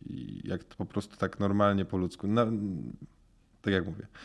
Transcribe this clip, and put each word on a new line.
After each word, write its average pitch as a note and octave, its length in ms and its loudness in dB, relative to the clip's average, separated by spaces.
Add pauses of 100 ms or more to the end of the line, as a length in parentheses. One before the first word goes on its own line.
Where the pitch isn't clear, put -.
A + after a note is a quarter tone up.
i - 420 -10
jak - 160 -4
to - 120 -20
po G2 100 -4
prostu - 300 -6
tak - 240 -2
normalnie G2+ 440 4
po F#2+ 140 -4
ludzku. F2+ 300 -2
No, A2+ 180 4 (1160)
tak G2+ 120 4
jak F#2 120 2
mówię, G2 200 -8 (180)